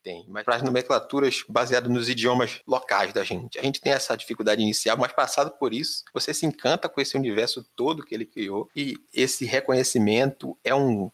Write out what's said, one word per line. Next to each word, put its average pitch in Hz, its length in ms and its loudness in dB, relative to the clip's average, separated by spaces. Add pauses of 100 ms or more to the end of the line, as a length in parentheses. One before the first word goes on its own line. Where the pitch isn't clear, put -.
tem, 85 240 -12
mas 101 180 -10
para 120 120 2
as 123 60 -4
nomenclaturas 127 840 0
baseadas 120 440 2
nos 120 180 0
idiomas 123 580 0
locais 101 460 0
da 104 100 0
gente. 95 360 -6
A - 40 -6
gente 135 200 -2
tem 143 100 2
essa 131 240 0
dificuldade 107 460 0
inicial, 107 340 2
mas 123 160 0
passado 139 380 0
por 120 240 -2
isso, 147 300 -6 (100)
você - 180 -4
se 165 140 -2
encanta 156 420 0
com - 140 -4
esse 139 160 -2
universo 117 440 0 (140)
todo 151 260 -2
que - 120 -10
ele 110 100 -6
criou, 101 500 -8
e 139 220 -6 (160)
esse 127 320 0
reconhecimento 127 1200 2
é 120 100 2
um 117 400 2